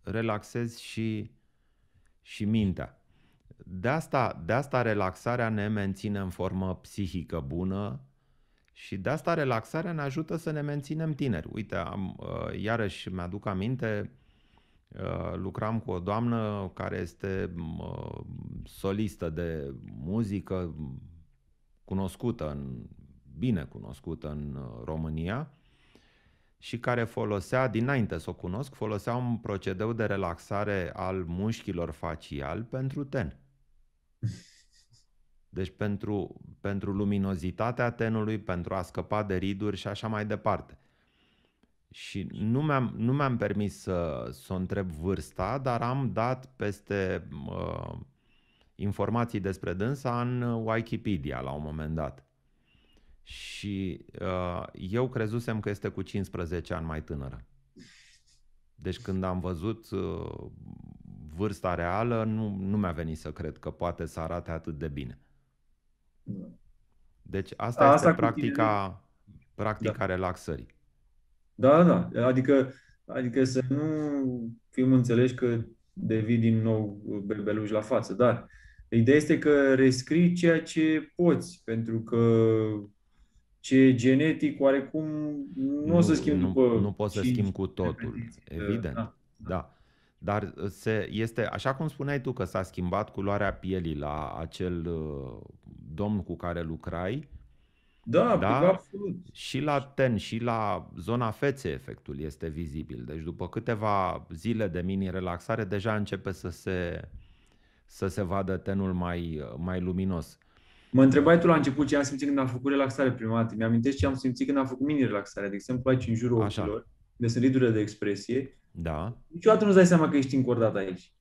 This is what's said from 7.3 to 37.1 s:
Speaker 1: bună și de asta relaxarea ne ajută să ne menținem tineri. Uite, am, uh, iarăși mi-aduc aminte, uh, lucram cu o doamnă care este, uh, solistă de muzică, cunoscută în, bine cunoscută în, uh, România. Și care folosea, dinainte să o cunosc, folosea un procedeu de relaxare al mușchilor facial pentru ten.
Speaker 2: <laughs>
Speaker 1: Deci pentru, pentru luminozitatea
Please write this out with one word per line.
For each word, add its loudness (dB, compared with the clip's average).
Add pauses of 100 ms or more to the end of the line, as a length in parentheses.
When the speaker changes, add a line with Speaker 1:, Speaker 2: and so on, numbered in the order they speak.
Speaker 1:
bună -4 (720)
și -12
de -2
asta 0
relaxarea 0
ne -4
ajută -4
să -4
ne -4
menținem -4
tineri. -2
Uite, -6
am, -6
uh, -6
iarăși -2
mi-aduc -6
aminte, -4 (760)
uh, -6
lucram -4
cu -8
o -2
doamnă -2
care -6
este, -4 (240)
uh, -10 (440)
solistă -4
de -4 (220)
muzică, -4 (1080)
cunoscută -4
în, -10 (520)
bine 0
cunoscută -10
în, -8
uh, -12
România. -4 (1120)
Și -8
care 0
folosea, -2
dinainte 0
să -8
o -8
cunosc, -8
folosea -4
un -2
procedeu -4
de -2
relaxare -2
al -4
mușchilor -4
facial -8
pentru -6
ten. -4 (840)
Speaker 2:
<laughs> -4 (1200)
Speaker 1:
Deci -6
pentru, -4 (200)
pentru -4
luminozitatea 0